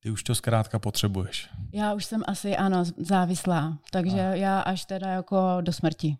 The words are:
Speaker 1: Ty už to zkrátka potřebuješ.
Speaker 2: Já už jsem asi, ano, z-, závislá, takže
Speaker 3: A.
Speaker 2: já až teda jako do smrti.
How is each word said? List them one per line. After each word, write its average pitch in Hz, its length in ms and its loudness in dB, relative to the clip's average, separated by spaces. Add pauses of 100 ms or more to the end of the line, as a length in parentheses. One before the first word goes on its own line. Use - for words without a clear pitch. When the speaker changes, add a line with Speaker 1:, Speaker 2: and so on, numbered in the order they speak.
Speaker 1:
Ty - 80 -6
už 107 120 -4
to 120 120 0
zkrátka 113 440 2
potřebuješ. 98 680 -2 (240)
Speaker 2:
Já 208 220 0
už 208 100 -4
jsem 220 220 -2
asi, 202 300 -2
ano, 190 280 2
z-, 170 140 -4
závislá, 170 800 2 (120)
takže 190 300 0
Speaker 3:
A. 190 140 2
Speaker 2:
já 190 260 2
až 185 240 -2
teda 190 260 -6
jako 185 500 2
do 170 120 0
smrti. 156 480 0